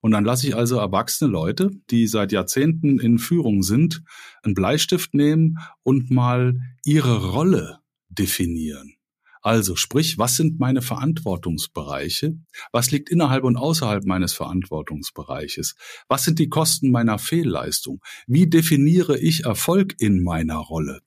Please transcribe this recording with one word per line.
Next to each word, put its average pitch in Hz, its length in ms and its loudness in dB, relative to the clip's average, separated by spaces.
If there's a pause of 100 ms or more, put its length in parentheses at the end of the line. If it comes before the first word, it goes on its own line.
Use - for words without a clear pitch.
Und 110 60 4
dann 104 140 2
lasse 127 220 0
ich 113 100 -2
also 120 220 0
erwachsene 104 520 0
Leute, 95 380 0 (200)
die 117 180 4
seit 104 260 0
Jahrzehnten 139 640 0
in 117 200 2
Führung 117 440 0
sind, 123 400 0 (380)
einen 107 120 -2
Bleistift 139 600 0
nehmen 160 460 2 (220)
und 131 300 2
mal 127 480 2 (240)
ihre 123 480 2
Rolle 151 480 0 (300)
definieren. 85 880 -4 (460)
Also 104 360 0
sprich, 160 400 0
was 120 180 0
sind 160 240 0
meine 131 220 2
Verantwortungsbereiche? 95 1600 -4 (360)
Was 120 180 0
liegt 147 180 -4
innerhalb 135 360 2
und 120 100 4
außerhalb 127 480 -2
meines 92 300 -2
Verantwortungsbereiches? 76 1400 -8 (340)
Was 135 160 0
sind 160 120 2
die 151 120 2
Kosten 156 420 0
meiner 117 260 2
Fehlleistung? - 840 -4 (260)
Wie 160 220 4
definiere 165 680 4
ich - 280 0
Erfolg 180 540 0
in 101 220 2
meiner 82 360 -2
Rolle? 76 500 -6